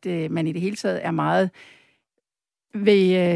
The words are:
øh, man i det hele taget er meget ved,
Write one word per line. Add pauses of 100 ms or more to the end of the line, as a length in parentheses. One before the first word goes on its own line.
øh,
man
i
det
hele
taget
er
meget (1200)
ved, (320)